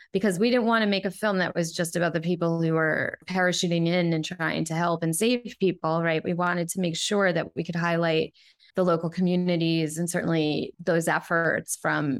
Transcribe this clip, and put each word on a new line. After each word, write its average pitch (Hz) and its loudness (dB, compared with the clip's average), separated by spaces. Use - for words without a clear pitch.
Because 190 0
we 233 4
didn't 240 2
want 226 2
to 202 2
make 196 0
a 190 -2
film 202 -2
that 170 0
was 165 -2
just 170 -4
about 165 0
the 165 0
people 170 0
who 160 2
were 156 0
parachuting 175 2
in 170 2
and 160 -2
trying 165 -4
to 160 -6
help 170 0
and 160 0
save 240 -2
people, 170 0
right? 165 0
We 180 -2
wanted 175 -2
to 190 -6
make 175 -2
sure 196 0
that 165 -4
we 170 -4
could 170 -6
highlight 165 0
the 190 2
local 165 2
communities 170 0
and 170 -2
certainly 160 -2
those 170 0
efforts 165 0
from 151 0